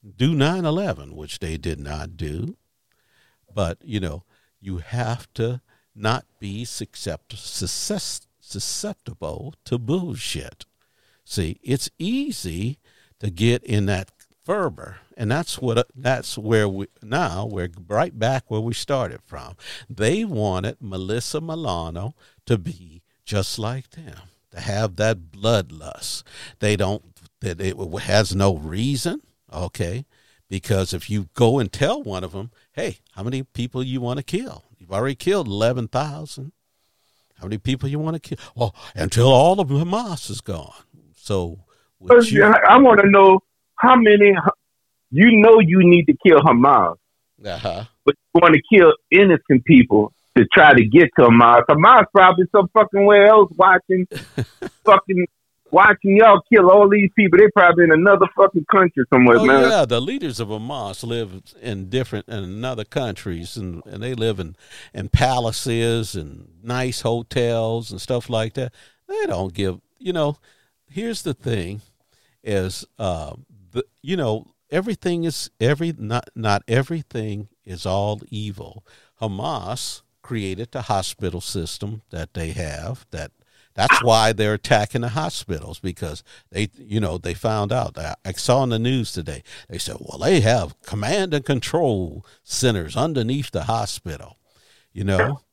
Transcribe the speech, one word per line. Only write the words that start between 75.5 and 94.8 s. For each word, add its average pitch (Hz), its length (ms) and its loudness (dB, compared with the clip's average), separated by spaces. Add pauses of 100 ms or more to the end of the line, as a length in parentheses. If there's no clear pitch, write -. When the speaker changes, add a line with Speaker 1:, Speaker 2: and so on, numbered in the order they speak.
Speaker 1:
every, 147 380 -2
not, 113 380 -8
not 107 320 -2
everything 113 800 -6 (160)
is 90 220 -16
all 101 340 -4 (100)
evil. 101 540 -14 (360)
Hamas 110 800 -10 (200)
created 101 500 -10
the 127 100 -10
hospital 92 580 -6
system 101 680 -10
that 78 240 -14
they 82 160 -10
have, 80 600 -12
that, - 220 -14 (420)
that's - 300 0
why 113 280 2
they're 107 220 -2
attacking 107 460 -2
the 120 80 -6
hospitals, 107 720 -10
because 87 420 -12 (300)
they, 101 160 -6 (100)
you 107 220 -8
know, 90 180 -6
they 85 160 -8
found 107 380 -4
out. - 260 -8
I, 80 160 -12 (100)
I 95 80 -10
saw 127 300 -2
in 127 60 -4
the 117 100 -4
news 120 320 -4
today, 76 320 -12 (260)
they 85 100 -14
said, - 200 -12
"Well, - 200 -18
they 156 240 0
have 104 400 -2
command 151 520 -6
and 143 100 -6
control 135 800 -4 (200)
centers 104 520 -4
underneath 135 540 -6
the - 140 -8
hospital," 110 720 -10 (540)